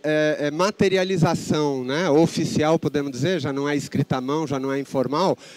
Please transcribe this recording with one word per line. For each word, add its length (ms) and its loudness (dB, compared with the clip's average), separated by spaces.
é, 380 2
é, 100 0
materialização, 1300 0
né, 240 -2
oficial, 720 2
podemos 340 -2
dizer, 280 -2
já 120 -4
não 160 -2
é 80 0
escrita 400 -2
à 60 -2
mão, 240 -2
já 120 -4
não 140 -4
é 80 -2
informal, 560 0